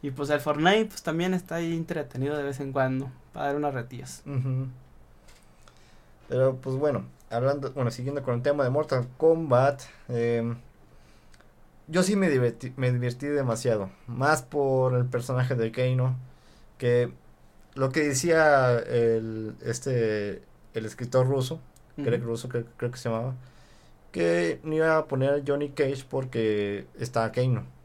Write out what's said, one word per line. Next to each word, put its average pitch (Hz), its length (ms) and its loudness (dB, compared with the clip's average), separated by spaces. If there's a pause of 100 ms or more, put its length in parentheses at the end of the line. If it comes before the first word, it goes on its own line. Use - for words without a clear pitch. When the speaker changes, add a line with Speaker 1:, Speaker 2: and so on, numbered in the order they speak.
Speaker 1:
Y, 143 80 -6
pues, 139 180 -6
el 147 100 2
Fortnite, 160 460 4
pues, - 160 -14
también 175 320 0
está 175 220 -4
ahí 165 200 -2
entretenido 151 640 -4
de 143 60 -2
vez 139 160 -6
en 139 120 -6
cuando, 131 380 0 (240)
para 143 140 -4
dar 143 80 0
unas 147 180 -2
retillas. 127 540 -10
Speaker 2:
Ujú. 131 400 -2 (1600)
Pero, 131 280 2
pues, 131 180 -6
bueno, 135 300 -2 (260)
hablando, 135 400 -2
bueno, 127 180 -2
siguiendo 135 320 -6
con 127 140 -2
el 120 60 -4
tema 143 220 2
de 127 60 2
Mortal 131 380 0 (100)
Kombat, 143 640 4 (280)
em, 117 480 0 (1300)
yo 175 160 2
sí 196 120 2
me 190 140 4
divertí, 127 460 0
me 127 160 2
divertí 123 360 -2
demasiado, 120 600 0 (180)
más 135 340 2
por 131 540 2
el 123 100 2
personaje 127 500 0
de 113 160 0
Kano, 127 440 0 (600)
que 123 360 2 (600)
lo 135 160 0
que 156 100 2
decía 143 760 4
el, 113 840 0
este, 110 840 -2 (300)
el 110 120 -6
escritor 127 420 0
ruso, 139 340 -2 (340)
Greg 123 260 0
Speaker 1:
Ujú. 117 100 -6
Speaker 2:
Russo, 120 180 -6
creo, 120 160 -4 (100)
creo 123 160 -4
que 123 60 -12
se - 120 -6
llamaba, 117 240 -2 (760)
que 170 520 0
no 156 120 -4
iba 160 220 4
a 156 80 0
poner 135 260 0
a 147 140 0
Johnny 143 240 -2
Cage 139 400 -2
porque 110 800 -2 (120)
está 113 320 -2
Kano. 127 320 0 (220)